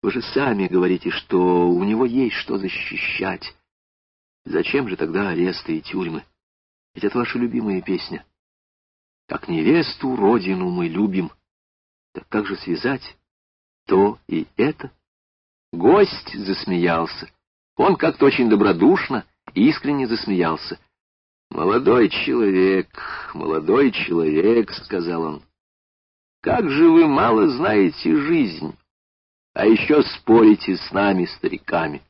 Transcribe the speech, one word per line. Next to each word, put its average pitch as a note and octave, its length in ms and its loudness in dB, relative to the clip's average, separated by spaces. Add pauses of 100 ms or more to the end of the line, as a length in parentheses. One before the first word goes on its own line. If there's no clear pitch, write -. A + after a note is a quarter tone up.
Вы G#2 100 -2
же A#2+ 100 -4
сами A2 460 -2
говорите, F2+ 440 0
что F2+ 580 2
у F2 140 2
него A2 220 0
есть A#2+ 320 -2
что A2+ 200 -6
защищать. - 960 -8 (920)
Зачем E2 420 -2
же F#2 80 -6
тогда F2+ 340 -4
аресты E2+ 480 -4
и D#2 40 -6
тюрьмы? E2+ 420 -8 (720)
Ведь F#2 80 -10
это G2+ 140 -2
ваша A#2+ 220 -4
любимая A2+ 420 -2
песня. F2+ 440 -8 (1000)
«Как - 220 -10
невесту C3 680 0
родину F#2+ 540 2
мы F2 180 -2
любим». F#2 420 -2 (840)
Так - 160 -16
как G#2+ 160 -2
же G2 100 -6
связать A#2 640 -6 (680)
то G2+ 320 2 (100)
и D#2+ 280 -4
это? D3 360 -4 (800)
Гость C#3 640 2
засмеялся. F2 960 -4 (480)
Он F3 180 4
как-то D#3 300 2
очень C3 240 4
добродушно, G#2 760 2 (280)
искренне C#3 520 0
засмеялся. F2+ 720 -4 (720)
«Молодой A#2 600 2
человек, F#2+ 800 0 (440)
молодой D#2+ 580 0
человек», — F2 800 2 (140)
сказал E2+ 380 -4
он, — D2+ 200 -8 (1000)
«как G3+ 280 -2
же D#3 200 6
вы E3 180 6
мало B2+ 420 2
знаете G#2 680 0
жизнь». C#3+ 600 -2 (800)
А - 120 -2
ещё A2+ 360 4
спорите G#2 760 2
с - 140 -14
нами, G2 340 0
стариками. D#2+ 840 -6